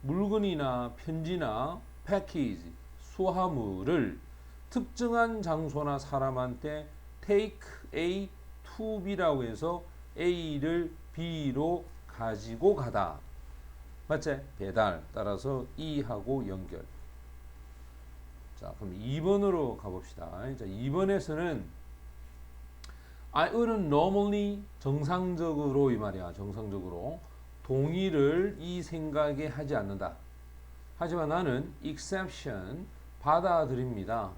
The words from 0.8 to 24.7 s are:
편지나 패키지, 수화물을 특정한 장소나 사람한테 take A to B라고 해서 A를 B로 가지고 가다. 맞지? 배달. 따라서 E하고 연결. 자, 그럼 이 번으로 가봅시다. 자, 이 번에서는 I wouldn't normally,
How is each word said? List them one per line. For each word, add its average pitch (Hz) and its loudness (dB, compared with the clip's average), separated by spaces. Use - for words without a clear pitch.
편지나 160 -2
패키지, 156 0
수화물을 139 2
특정한 233 2
장소나 147 2
사람한테 135 0
take 208 4
A 185 2
to 220 -2
B라고 175 4
해서 151 -2
A를 165 2
B로 160 0
가지고 113 2
가다. 104 2
맞지? 147 0
배달. 95 2
따라서 104 0
E하고 131 -2
연결. 92 -6
자, - -10
그럼 95 -6
이 135 -2
번으로 180 4
가봅시다. 90 -8
자, 113 -8
이 104 -2
번에서는 170 2
I 160 4
wouldn't 226 4
normally, 202 6